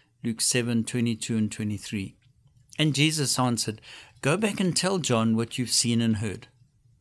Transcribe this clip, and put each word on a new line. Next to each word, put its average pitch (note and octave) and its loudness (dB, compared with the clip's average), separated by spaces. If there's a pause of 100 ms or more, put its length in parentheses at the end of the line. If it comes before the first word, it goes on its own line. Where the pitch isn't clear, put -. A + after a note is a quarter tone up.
(240)
Luke A#2 -2
seven A#2 2
twenty-two A#2 -2
and G#2+ 2
twenty-three. G#2 -6 (640)
And D3+ 2
Jesus D3 2
answered, A#2 0 (420)
"Go D3+ 2
back G#3+ -2
and F3+ 2
tell F#3+ 0
John A2+ 2
what A2+ -2
you've A#2+ -4
seen A#2 2
and A2+ 2
heard. G2+ -6 (520)